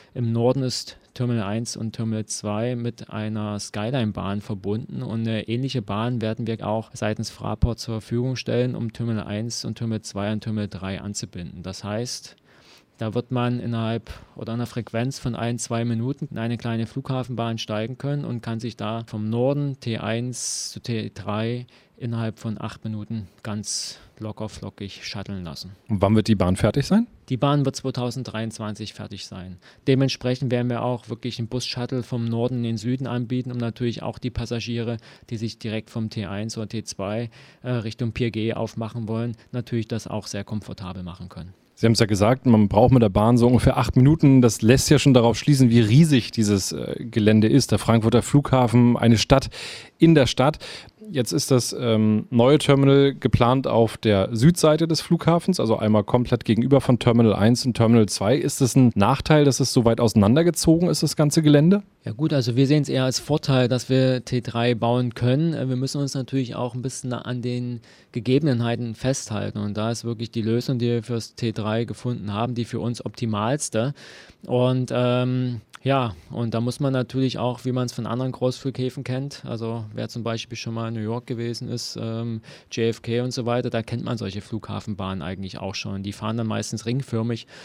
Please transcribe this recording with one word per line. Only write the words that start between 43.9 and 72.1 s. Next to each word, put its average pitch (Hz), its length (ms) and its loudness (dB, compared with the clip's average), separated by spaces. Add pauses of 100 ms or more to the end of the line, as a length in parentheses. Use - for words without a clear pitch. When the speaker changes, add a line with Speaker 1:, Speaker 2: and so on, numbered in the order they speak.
Speaker 2:
Minuten. 135 460 8
Das 120 200 4
lässt 117 280 6
ja 147 100 8
schon 139 140 6
darauf 117 240 6
schließen, 135 320 6
wie 117 120 6
riesig 131 500 6
dieses, 101 400 2
äh, - 260 -6
Gelände 110 520 4
ist. 131 220 4
Der 107 80 2
Frankfurter 113 420 4
Flughafen, 123 720 4
eine 117 220 6
Stadt - 320 2 (480)
in 165 180 8
der 135 120 6
Stadt. 139 320 2 (520)
Jetzt 135 200 -2
ist 156 180 0
das, 127 280 2
ähm, 110 520 2
neue 127 300 6
Terminal 139 560 4
geplant 127 500 2
auf 113 320 2
der 101 340 2
Südseite 156 560 4
des 160 140 0
Flughafens, 170 580 2
also 113 160 2
einmal 107 280 4
komplett 123 420 0
gegenüber 123 360 4
von 123 180 2
Terminal 117 340 6
eins 110 320 2
und 120 100 0
Terminal 113 300 6
zwei. 104 320 0
Ist 147 240 -2
das 127 140 2
ein 127 180 8
Nachteil, 135 500 4
dass 139 160 4
es 127 140 0
so 120 120 4
weit 117 140 4
auseinandergezogen 160 880 4
ist, 156 140 0
das 156 140 -2
ganze 156 260 2
Gelände? 156 400 6 (240)
Speaker 1:
Ja 117 60 -8
gut, 151 200 -2
also 127 240 0
wir 135 120 4
sehen's 143 220 2
eher 131 160 0
als 127 140 -2
Vorteil, 135 480 0
dass 123 220 -2
wir 131 340 2
T 123 180 -4
drei 120 340 0
bauen 120 400 0
können. 139 400 0
Äh, 123 120 -4
wir 131 100 -2
müssen 135 220 -4
uns 139 140 -4
natürlich 131 400 -6
auch 120 220 -6
ein 127 80 -8
bisschen 127 300 -8
an 120 280 -8
den 123 400 -6 (300)
Gegebenheiten 120 840 0
festhalten. 107 640 -4
Und 104 200 -4
da 107 120 -2
ist 117 160 -6
wirklich 113 240 -6
die 113 140 -6
Lösung, 120 340 0
die 120 100 0
wir 120 160 0
fürs 117 300 -6
T 113 200 -4
drei 110 320 -2
gefunden 107 480 -6